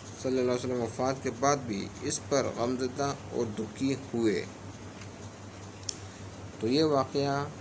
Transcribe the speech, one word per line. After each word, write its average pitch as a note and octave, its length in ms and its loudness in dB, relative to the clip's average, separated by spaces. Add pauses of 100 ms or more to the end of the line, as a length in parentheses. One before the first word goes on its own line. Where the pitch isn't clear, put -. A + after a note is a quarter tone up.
(220)
सल्लल्लाहु B2+ 360 4
अलैहि - 0 -
वसल्लम B2 260 0
वफ़ात C3 380 0
के C3+ 80 0 (100)
बाद C#3+ 180 6 (100)
भी G2 180 -2 (180)
इस C#3+ 140 0 (120)
पर B2+ 280 4
गमज़दा B2+ 500 0 (260)
और A#2+ 100 2 (120)
दुखी C3 400 0 (100)
हुए। A2+ 400 4 (2250)
तो A2 60 0
ये C3+ 180 6
वाक़या C#3 480 4 (280)